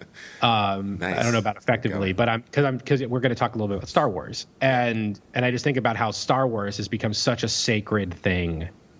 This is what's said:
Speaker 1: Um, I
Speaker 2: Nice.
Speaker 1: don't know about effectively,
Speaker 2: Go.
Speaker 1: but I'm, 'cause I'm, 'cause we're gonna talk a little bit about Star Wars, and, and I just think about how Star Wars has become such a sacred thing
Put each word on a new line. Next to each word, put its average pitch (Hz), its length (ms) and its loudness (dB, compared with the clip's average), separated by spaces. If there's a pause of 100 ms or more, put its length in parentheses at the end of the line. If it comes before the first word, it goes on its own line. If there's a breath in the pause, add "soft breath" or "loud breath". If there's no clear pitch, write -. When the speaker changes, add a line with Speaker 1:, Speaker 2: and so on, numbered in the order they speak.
(420 loud breath)
Speaker 1:
Um, 101 600 2
I 92 100 -2
Speaker 2:
Nice. 87 120 2
Speaker 1:
don't 117 100 2
know 117 40 4
about 107 200 0
effectively, 101 560 0
Speaker 2:
Go. 92 40 -4
Speaker 1:
but 117 120 2
I'm, 113 220 -2
'cause 143 140 2
I'm, 131 140 -2
'cause 135 260 0
we're 120 140 -2
gonna 117 160 2
talk 113 180 0
a 117 60 -6
little 107 80 0
bit 98 100 -2
about - 120 -8
Star 123 200 2
Wars, 90 380 -6 (120)
and, 117 600 2 (160)
and 123 100 2
I 123 60 2
just 123 120 -2
think 127 140 2
about 117 200 2
how 117 120 2
Star 131 380 2
Wars 104 300 -2
has 104 100 -4
become 110 260 -2
such 117 300 0
a 117 40 2
sacred 107 640 0
thing 87 580 -2 (300)